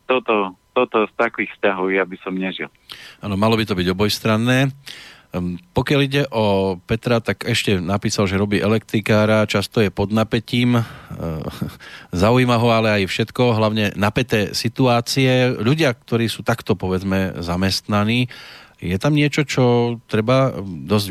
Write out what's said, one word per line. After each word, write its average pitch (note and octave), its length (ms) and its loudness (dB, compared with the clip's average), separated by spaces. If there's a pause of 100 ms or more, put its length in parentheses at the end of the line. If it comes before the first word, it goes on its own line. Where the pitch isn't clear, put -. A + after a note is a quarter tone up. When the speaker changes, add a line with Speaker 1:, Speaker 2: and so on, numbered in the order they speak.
Speaker 1:
toto, A2 480 0 (160)
toto A#2 320 2
z - 100 -8
takých A2+ 440 -4
vzťahov F#2+ 340 0
ja F#2+ 160 2
by F#2 160 -12
som F#2+ 80 -6
nežil. F#2 400 -6 (480)
Speaker 2:
Áno, G2+ 160 -6
malo A2 240 2
by G#2 80 -2
to G2+ 80 0
byť F2+ 160 0
obojstranné. A2+ 800 0 (560)
Ehm, F2 320 -6 (160)
pokiaľ C#3 320 2
ide C#3+ 140 0 (100)
o G2 440 2 (120)
Petra, A#2 320 0
tak - 240 -4
ešte A2+ 400 0
napísal, G2+ 400 -2
že F#2+ 160 0
robí G2+ 240 0
elektrikára, G#2+ 800 2
často G#2 400 0
je F#2 80 0
pod G2+ 160 -2
napätím. A#2 720 0
Ehm, - 640 -8 (320)
<laughs> - 480 -4
zaujíma B2 320 4
ho A#2 160 2
ale A2+ 160 4 (140)
aj F2+ 100 -4
všetko, A#2 480 0
hlavne G#2+ 320 0
napäté G#2 640 -2
situácie. B2+ 960 2
Ľudia, C3+ 400 0
ktorí A#2 400 -2
sú - 80 -10
takto, A2 400 -2
povedzme, F#2+ 640 -2
zamestnaní, G#2 880 0 (480)
je F2+ 160 -4
tam D3 160 0
niečo, D3 320 2
čo A#2+ 540 2 (100)
treba B2+ 460 2 (100)
dosť F2+ 460 -2